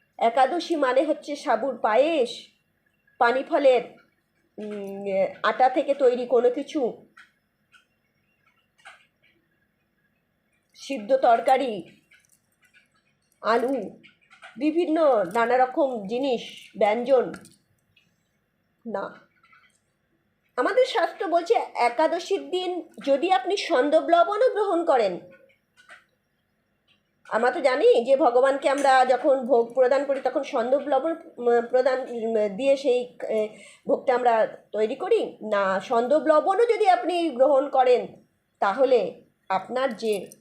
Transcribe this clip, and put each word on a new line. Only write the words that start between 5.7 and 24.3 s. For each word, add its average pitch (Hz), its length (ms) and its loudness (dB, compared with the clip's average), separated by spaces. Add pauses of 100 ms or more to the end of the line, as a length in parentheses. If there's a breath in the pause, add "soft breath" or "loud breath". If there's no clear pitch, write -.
তৈরি 247 320 2
কোনো 240 240 2
কিছু, 277 320 -4 (4000)
সিদ্ধ 262 440 -4
তরকারি, 254 560 2 (1700)
আলু, 240 340 0 (840)
বিভিন্ন 302 680 0
নানা 233 340 0
রকম 254 500 0
জিনিস, 247 680 -6
ব্যঞ্জন 220 560 0 (1500)
না। 202 420 -10 (1300)
আমাদের 508 300 2
শাস্ত্র 403 420 -4
বলছে 339 260 0 (220)
একাদশীর 302 720 -2
দিন 359 400 -6 (160)
যদি 277 260 0
আপনি 381 260 0
সন্দব 294 520 2
লবণও 370 400 2